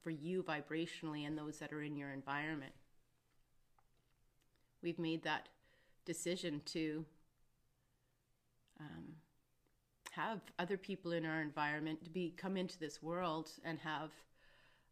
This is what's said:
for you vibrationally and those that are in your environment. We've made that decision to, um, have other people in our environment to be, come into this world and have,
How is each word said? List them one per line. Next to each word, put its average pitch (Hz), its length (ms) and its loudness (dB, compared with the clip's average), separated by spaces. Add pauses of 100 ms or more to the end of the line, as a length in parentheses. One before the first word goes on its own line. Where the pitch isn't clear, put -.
for 170 100 0
you 165 320 2
vibrationally 156 840 0
and 156 100 0
those 151 220 -4
that 151 140 -4
are 151 80 -2
in 147 160 -2
your 143 140 -2
environment. 139 640 -2 (2000)
We've 170 180 2
made 165 240 2
that 156 260 0 (560)
decision 175 600 0
to, 156 400 0 (1700)
um, 160 360 -10 (960)
have 185 300 0 (160)
other 180 200 4
people 190 340 -2
in 165 140 4
our 160 160 4
environment 151 600 2
to 170 60 -10
be, 170 220 2
come 190 260 0
into 180 200 0
this 151 240 -4
world 160 500 0 (120)
and 160 160 -2
have, 156 320 -2 (800)